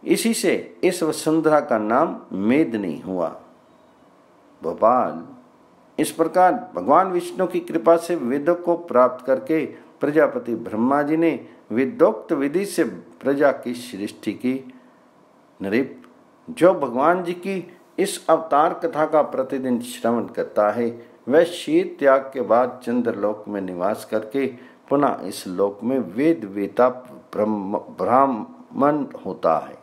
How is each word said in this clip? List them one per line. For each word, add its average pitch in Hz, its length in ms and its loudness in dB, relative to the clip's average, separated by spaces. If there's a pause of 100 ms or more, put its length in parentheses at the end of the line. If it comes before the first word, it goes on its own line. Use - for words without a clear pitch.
इसी 220 300 2
से 120 500 -2
इस 180 180 0
वसुंधरा 156 580 2
का 120 180 0
नाम 113 420 0 (120)
मेदनी 107 680 0
हुआ। 87 400 -4 (1200)
भोपाल, 87 680 2 (720)
इस - 120 0
प्रकार 170 640 2
भगवान 170 320 4
विष्णु 180 400 -4
की 175 140 -2
कृपा 165 360 4
से 170 200 -2
वेदों 147 380 0
को 175 220 0
प्राप्त 127 500 2
करके 131 580 -2 (160)
प्रजापति 139 540 2
ब्रह्मा 110 480 0
जी 151 140 0
ने 160 300 0 (260)
वेदोक्त 131 600 2
विधि 147 340 -2
से 170 180 0
प्रजा 135 680 0
की 123 220 -6
सृष्टि - 580 -8
की। 127 420 -4 (880)
नृप, 117 400 -2 (480)
जो 165 240 4
भगवान 151 500 0
जी 170 80 -6
की 185 440 -8 (220)
इस - 300 -4
अवतार 160 460 2
कथा 156 320 -2
का 151 160 4
प्रतिदिन 131 580 -2
श्रवण 117 460 -4
करता 104 440 0
है, 117 360 -4 (220)
वह 156 160 6
शीत 165 540 -2
त्याग 135 360 2
के 135 60 -6
बाद 120 440 2
चंद्रलोक 110 640 -2
में 101 120 -6
निवास 92 440 -4
करके 127 420 -2 (420)
पुनः 139 360 2
इस 101 220 -12
लोक 98 380 -2
में 131 140 0
वेद 120 460 0
वेता 101 440 0
ब्रह्म-, 107 880 -4
ब्राह्मण 131 1300 0 (220)
होता 85 320 0
है। - 240 -12